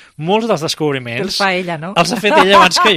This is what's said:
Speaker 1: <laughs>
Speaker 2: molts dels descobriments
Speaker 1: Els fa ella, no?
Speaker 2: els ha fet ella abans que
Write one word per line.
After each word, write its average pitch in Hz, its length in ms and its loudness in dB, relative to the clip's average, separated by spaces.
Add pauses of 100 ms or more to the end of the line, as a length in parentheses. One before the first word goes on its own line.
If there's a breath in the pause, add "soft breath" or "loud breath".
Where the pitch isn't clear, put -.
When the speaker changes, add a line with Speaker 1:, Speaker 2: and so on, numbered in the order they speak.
Speaker 1:
<laughs> - 140 -20
Speaker 2:
molts 202 300 -2
dels 170 160 -2
descobriments 135 640 -4
Speaker 1:
Els - 120 -6
fa 196 160 0
ella, 175 240 -6
no? 165 180 -12
Speaker 2:
els 170 180 0
ha 226 80 -4
fet 214 160 2
ella 202 200 4
abans - 220 4
que 277 180 4